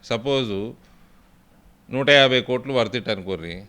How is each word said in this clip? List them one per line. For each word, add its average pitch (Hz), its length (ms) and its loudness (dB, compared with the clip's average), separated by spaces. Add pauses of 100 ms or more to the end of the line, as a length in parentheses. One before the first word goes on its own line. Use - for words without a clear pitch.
సపోజ్ 120 420 -2 (1400)
నూట 135 200 -2
యాభై 135 400 6
కోట్లు 127 300 -4
వర్తిట్ 113 340 -2
అనుకోర్రి 90 420 -8 (140)